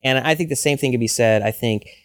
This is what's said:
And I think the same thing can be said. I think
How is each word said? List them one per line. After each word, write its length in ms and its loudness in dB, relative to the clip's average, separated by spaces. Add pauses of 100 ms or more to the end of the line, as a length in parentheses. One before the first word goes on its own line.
And 160 0
I 160 0
think 140 -2
the 80 -4
same 220 0
thing 140 0
can 80 0
be 80 0
said. 340 2
I 80 0
think 380 -4 (160)